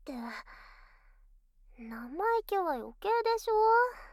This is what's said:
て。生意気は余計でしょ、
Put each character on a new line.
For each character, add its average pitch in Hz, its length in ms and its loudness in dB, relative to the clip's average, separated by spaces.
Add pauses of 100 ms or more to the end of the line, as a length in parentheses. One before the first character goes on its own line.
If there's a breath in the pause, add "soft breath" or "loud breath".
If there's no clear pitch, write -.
て。 285 80 -12 (1600 loud breath)
生 247 600 -2
意 427 60 -4
気 403 120 -2
は 339 160 0
余 226 260 -6
計 392 100 -4 (140)
で 453 160 0
し 466 100 -6
ょ、 440 40 2 (600 loud breath)